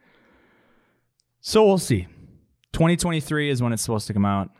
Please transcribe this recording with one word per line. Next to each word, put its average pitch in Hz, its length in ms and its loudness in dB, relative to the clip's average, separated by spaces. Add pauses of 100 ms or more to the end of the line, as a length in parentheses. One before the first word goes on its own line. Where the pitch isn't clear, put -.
(1400)
So 220 240 2
we'll 196 140 4
see. 95 280 -2 (640)
Twenty 165 260 2
twenty-three 151 520 -2
is 131 140 0
when 120 100 0
it's 110 80 -4
supposed 110 260 -4
to 104 60 -6
come 101 120 2
out. 98 240 0 (100)